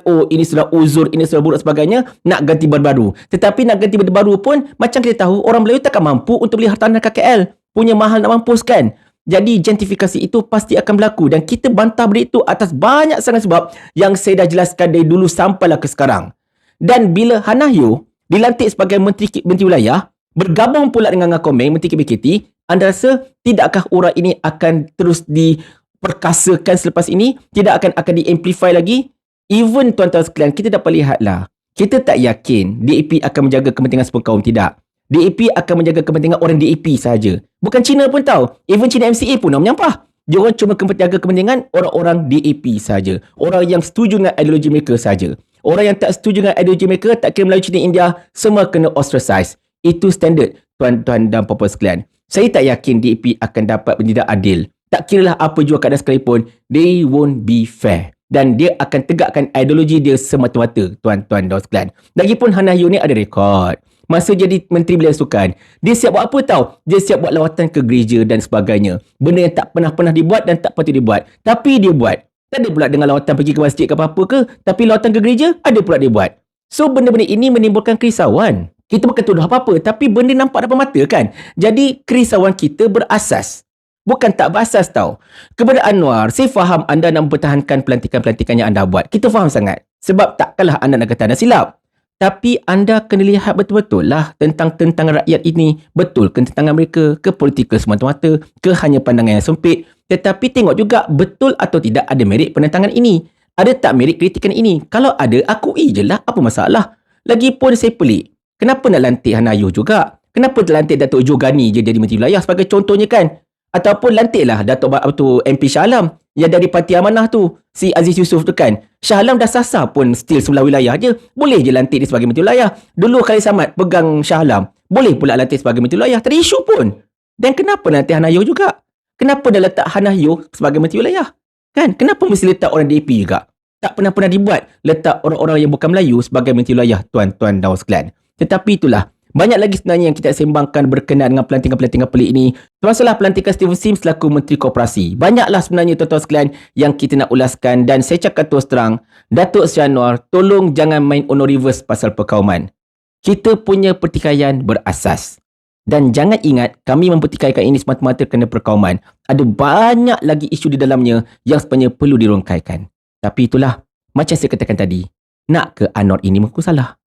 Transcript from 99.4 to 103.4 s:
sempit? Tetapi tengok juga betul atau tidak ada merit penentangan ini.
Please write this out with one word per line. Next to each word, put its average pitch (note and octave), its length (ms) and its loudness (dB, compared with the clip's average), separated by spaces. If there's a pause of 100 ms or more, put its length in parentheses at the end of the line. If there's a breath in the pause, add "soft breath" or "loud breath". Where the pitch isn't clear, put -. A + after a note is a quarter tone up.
sempit? D#3+ 420 -2 (220 loud breath)
Tetapi F#3+ 480 -2
tengok F#3 240 2
juga G#3+ 320 0
betul F#3 480 0
atau F3 240 -2
tidak A#2 240 -2
ada C3 160 0
merit - 320 0
penentangan F3+ 400 0
ini. A3 320 0 (320 soft breath)